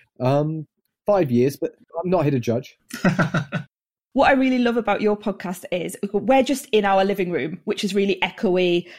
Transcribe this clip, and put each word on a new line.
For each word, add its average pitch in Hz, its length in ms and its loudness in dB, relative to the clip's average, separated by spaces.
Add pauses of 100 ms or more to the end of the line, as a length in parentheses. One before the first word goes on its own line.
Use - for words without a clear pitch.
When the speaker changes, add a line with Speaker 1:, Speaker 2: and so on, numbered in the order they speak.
(220)
Speaker 1:
Um, 147 440 0 (400)
five 185 240 2
years, 123 280 2
but - 140 -6 (300)
I'm 180 80 -4
not 180 120 2
here 143 100 2
to 135 80 0
judge. 117 380 -4 (260)
Speaker 2:
<laughs> 170 140 2 (960)
Speaker 3:
What 262 160 4
I 277 40 4
really 262 240 2
love 240 200 2
about 214 240 0
your 208 140 2
podcast 196 560 -8
is 180 240 -4 (160)
we're 214 300 4
just 262 300 -2
in 208 140 2
our 196 200 4
living 196 240 -2
room, 156 360 -4
which - 180 -4
is 190 100 -4
really 196 300 0
echoey. 180 640 0 (120)